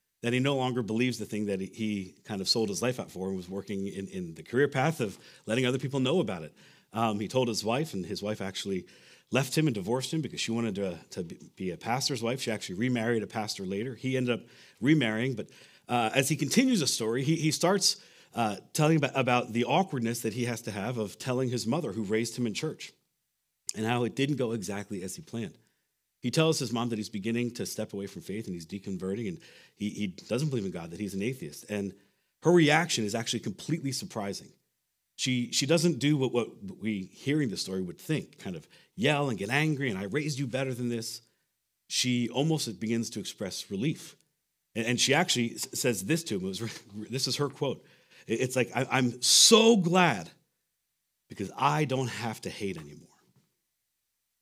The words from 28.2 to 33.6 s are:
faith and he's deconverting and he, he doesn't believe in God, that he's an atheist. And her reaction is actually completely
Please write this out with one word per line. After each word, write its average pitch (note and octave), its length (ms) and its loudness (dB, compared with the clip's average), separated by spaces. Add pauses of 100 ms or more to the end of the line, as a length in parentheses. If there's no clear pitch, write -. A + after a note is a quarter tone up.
faith G#2+ 240 -8
and F#2 80 -6
he's E2 120 -10
deconverting G2 640 -6
and E2+ 100 -6 (380)
he, G#2 140 -4
he G#2 160 -4
doesn't A#2+ 420 -4
believe A#2+ 160 -2
in F#2+ 60 -4
God, E2+ 200 -8
that E2+ 100 -10
he's G2 140 -6
an F#2+ 80 -2
atheist. A2 460 -6
And G2+ 240 -4 (520)
her D#3+ 60 6
reaction D#3 540 6
is G2+ 100 -2
actually A#2 260 -2
completely C3+ 520 -4